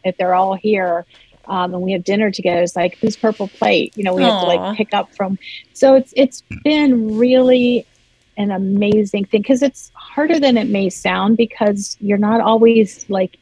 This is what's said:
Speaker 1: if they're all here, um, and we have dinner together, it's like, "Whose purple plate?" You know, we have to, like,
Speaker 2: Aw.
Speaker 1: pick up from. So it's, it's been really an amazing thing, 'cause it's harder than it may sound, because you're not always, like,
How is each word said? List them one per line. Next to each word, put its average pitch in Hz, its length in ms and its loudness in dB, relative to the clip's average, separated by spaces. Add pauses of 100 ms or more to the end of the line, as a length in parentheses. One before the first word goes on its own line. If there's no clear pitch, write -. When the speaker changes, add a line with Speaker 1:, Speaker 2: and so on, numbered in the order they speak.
Speaker 1:
if 185 140 -4
they're 180 160 0
all 190 200 0
here, 185 500 -2 (440)
um, 180 260 -4
and 180 80 -6
we 185 80 -4
have 180 140 -4
dinner 202 260 0
together, 180 320 -2
it's 175 140 -4
like, 175 220 -2
"Whose 214 180 -4
purple 208 320 -4
plate?" - 480 -2
You 208 80 -6
know, 185 100 -2
we 185 80 0
have 202 200 2
to, 175 40 -2
like, 175 140 0
Speaker 2:
Aw. 190 160 -6
Speaker 1:
pick 214 180 -4
up 202 220 -4
from. 196 200 -4 (360)
So 269 240 4
it's, 269 180 0
it's - 300 0 (180)
been 262 560 0
really 247 680 2 (520)
an 202 160 -4
amazing 202 720 0
thing, 208 180 0
'cause 262 200 0
it's - 320 -4
harder 311 440 -2
than 262 180 4
it 214 120 0
may 196 220 0
sound, 190 460 -2
because 208 640 -2
you're 202 180 -2
not 214 220 0
always, 226 680 2
like, 190 340 -4